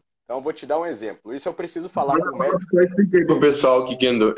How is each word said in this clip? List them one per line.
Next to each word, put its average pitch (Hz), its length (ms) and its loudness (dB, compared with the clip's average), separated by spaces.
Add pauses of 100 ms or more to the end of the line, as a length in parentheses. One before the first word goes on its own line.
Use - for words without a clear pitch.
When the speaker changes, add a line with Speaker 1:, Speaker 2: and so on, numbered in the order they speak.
(240)
Speaker 1:
Então, 123 140 -10
eu 131 40 -10
vou 156 100 -6
te 156 120 -20
dar 143 140 -2
um 170 80 -6
exemplo. 110 480 -12
Isso 143 140 -10
eu 165 60 -6
preciso 170 340 -10
falar 139 280 -2
com 170 200 -4
o - 20 -6
médico. 185 380 -2
Speaker 2:
Eu 180 80 6
expliquei 180 400 2
pro 160 160 2
pessoal 135 400 4
o 127 40 -2
que 127 120 -8
que 127 100 0
é 127 40 2
endo-, 110 280 2